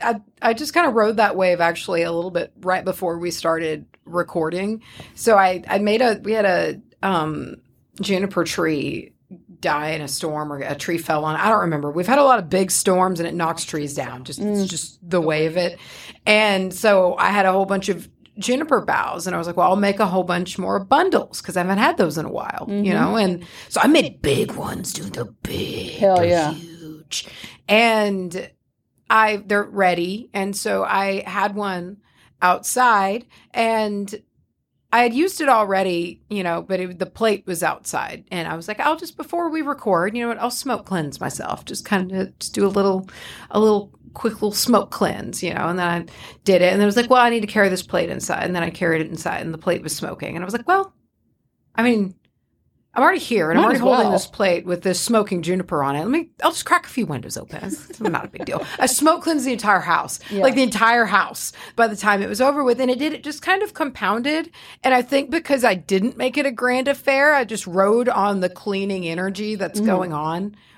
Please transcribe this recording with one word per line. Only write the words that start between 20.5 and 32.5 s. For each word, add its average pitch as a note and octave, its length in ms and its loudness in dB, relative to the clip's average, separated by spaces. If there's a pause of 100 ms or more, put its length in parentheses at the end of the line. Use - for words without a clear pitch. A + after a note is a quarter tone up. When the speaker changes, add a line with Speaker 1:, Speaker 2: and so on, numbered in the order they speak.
Speaker 1:
more G3 240 -2
bundles," - 580 2
'cause - 160 -6
I F3+ 40 0
haven't F#3+ 180 0
had B3 200 2
those E3 200 2
in D3+ 60 -4
a - 80 -10
while, - 360 -8
you G3+ 80 -4
Speaker 2:
Mm-hmm. G3 160 0
Speaker 1:
know? E3+ 240 2
And F#3 280 0 (240)
so - 120 -2
I G#3+ 60 4
made D4 340 2
big - 320 0
ones, - 400 -8
dude. - 200 -10
They're - 120 -8
big. - 680 -8
Speaker 2:
Hell F#3+ 240 4
Speaker 1:
They're F3 100 4
Speaker 2:
yeah. E3 280 2
Speaker 1:
huge. - 760 -12 (400)
And G#3 840 2 (600)
I, G#3+ 360 4
they're G#3 180 2
ready. F#3 680 0
And G3 220 -4
so G3 260 -2
I G3 440 -2
had G3 280 -2
one G3 440 -8 (420)
outside, G#3 840 2 (260)